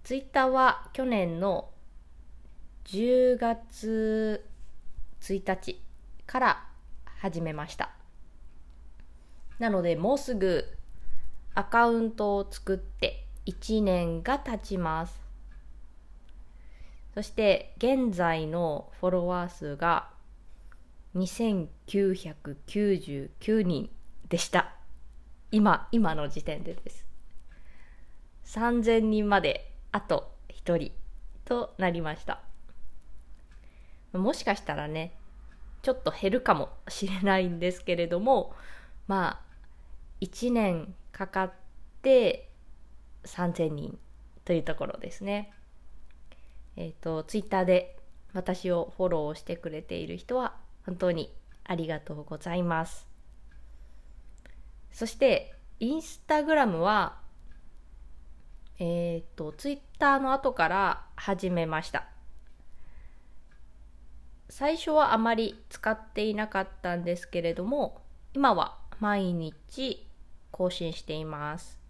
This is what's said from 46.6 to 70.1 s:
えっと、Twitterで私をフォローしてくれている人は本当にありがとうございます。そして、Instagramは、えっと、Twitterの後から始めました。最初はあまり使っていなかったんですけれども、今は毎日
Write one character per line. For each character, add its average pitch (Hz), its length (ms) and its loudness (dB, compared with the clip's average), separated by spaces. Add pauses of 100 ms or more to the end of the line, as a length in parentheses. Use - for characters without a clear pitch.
え 170 140 -8
っ - 120 -12
と、 160 220 -2
Twitter 190 420 2
で 180 320 4 (360)
私 185 360 -2
を 170 260 0
フ 185 100 2
ォ - 20 4
ロ 156 240 2
ー - 20 -6
し - 80 -12
て 175 160 -6
く 160 140 -8
れ 156 100 -8
て - 140 -8
い 165 100 -6
る 170 120 -8
人 247 200 -4
は 254 180 -2 (300)
本 180 120 -4
当 180 140 4
に 165 220 -2 (300)
あ 185 100 -4
り 165 140 -2
が 156 120 -2
と 151 140 -10
う 147 100 -8
ご 151 140 -8
ざ 170 160 -4
い 180 80 2
ま 165 240 2
す。 - 220 -10 (1800)
そ 226 160 -4
し - 80 -8
て、 - 400 4 (240)
Instagram 294 960 2
は、 190 500 2 (1500)
え 170 480 0
っ - 60 -16
と、 151 160 -8
Twitter 277 720 2
の 262 100 2
後 269 220 2
か 165 160 4
ら 190 360 2 (120)
始 190 320 0
め 170 160 2
ま 160 180 -2
し - 80 -8
た。 - 160 -2 (2500)
最 302 300 0
初 - 140 -2
は 302 200 8
あ 220 60 6
ま 226 160 4
り 220 340 0
使 - 240 -2
っ 220 80 0 (140)
て 208 100 0
い 220 100 2
な 214 140 -2
か 196 140 0
っ 196 60 -2 (140)
た 175 140 0
ん 175 80 -2
で 175 140 0
す - 120 -12
け 175 120 0
れ 165 120 0
ど 180 120 -2
も、 262 360 -2 (320)
今 269 200 6
は 160 240 2 (240)
毎 196 320 2
日 170 760 -6 (420)